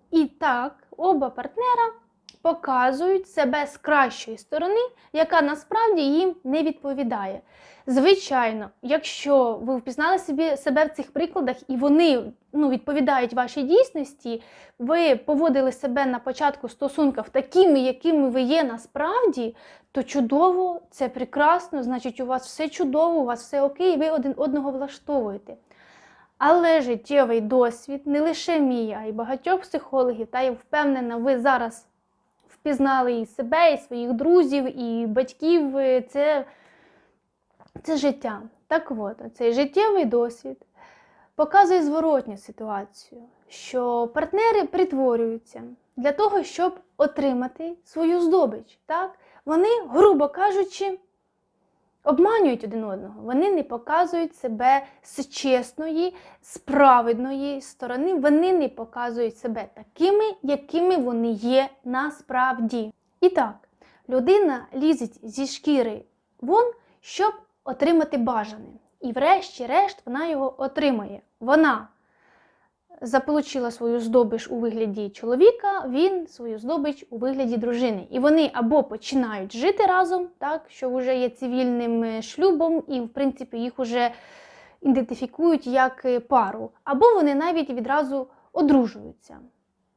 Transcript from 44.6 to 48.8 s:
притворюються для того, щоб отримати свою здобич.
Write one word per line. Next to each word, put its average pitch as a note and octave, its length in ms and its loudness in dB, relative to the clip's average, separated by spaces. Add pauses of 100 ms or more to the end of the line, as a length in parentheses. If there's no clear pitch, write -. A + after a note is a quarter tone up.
притворюються A#3+ 960 -2 (340)
для C4+ 160 -2
того, G4+ 300 2
щоб F4+ 360 -4 (180)
отримати C#4 880 -2
свою E4 360 -2
здобич. D#4+ 680 0